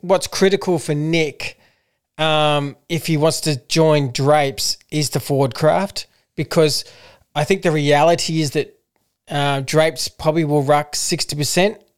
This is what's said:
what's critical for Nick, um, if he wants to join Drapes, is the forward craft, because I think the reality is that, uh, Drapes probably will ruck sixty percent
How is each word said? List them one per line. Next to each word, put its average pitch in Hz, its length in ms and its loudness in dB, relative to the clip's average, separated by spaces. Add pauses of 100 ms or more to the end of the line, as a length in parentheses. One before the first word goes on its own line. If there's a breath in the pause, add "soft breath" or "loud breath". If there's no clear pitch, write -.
what's 180 260 0
critical 190 500 0
for 151 160 -4
Nick, 156 640 -2 (600)
um, 151 560 0 (140)
if 165 180 -4
he 160 100 0
wants 151 240 0
to 151 140 -2 (120)
join 151 440 2
Drapes, 139 680 0 (140)
is 151 180 -2
the 143 100 -4
forward 135 360 0
craft, 170 500 0 (300)
because 156 500 0 (480 loud breath)
I 147 100 -2
think 190 200 -2
the 170 80 0
reality 156 680 2
is 143 100 -2
that, - 240 -4 (540)
uh, 139 320 -2
Drapes 151 460 0
probably 160 360 -2
will 147 200 2
ruck 147 320 2
sixty - 400 -4
percent 175 460 0 (160)